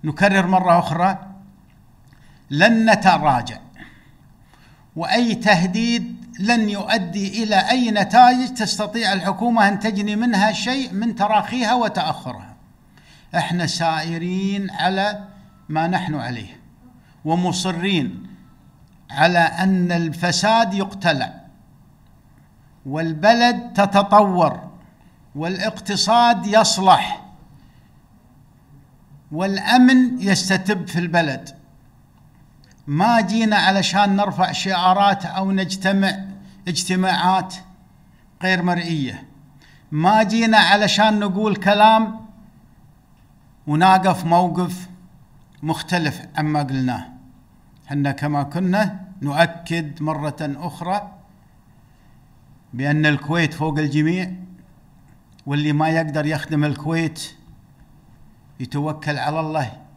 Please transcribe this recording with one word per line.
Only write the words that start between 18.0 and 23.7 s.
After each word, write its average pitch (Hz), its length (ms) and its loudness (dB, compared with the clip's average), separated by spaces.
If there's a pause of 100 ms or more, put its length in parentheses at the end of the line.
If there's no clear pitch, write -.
على 170 280 2
أن 175 520 0
الفساد 175 840 0
يقتلع، 170 600 -4 (1500)
والبلد 165 880 0